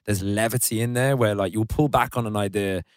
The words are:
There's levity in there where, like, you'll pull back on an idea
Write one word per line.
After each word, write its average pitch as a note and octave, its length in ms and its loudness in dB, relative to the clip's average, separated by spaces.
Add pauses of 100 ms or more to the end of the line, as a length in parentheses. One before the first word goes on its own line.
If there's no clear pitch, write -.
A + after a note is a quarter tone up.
There's G2 180 -2
levity A2 580 0
in A#2+ 140 -2
there C3+ 220 2
where, G#2+ 180 2
like, F#2+ 180 0
you'll G#2+ 140 0
pull D3+ 220 2
back A#2+ 280 0
on A#2 100 0
an G#2 100 -2
idea G2 460 0 (140)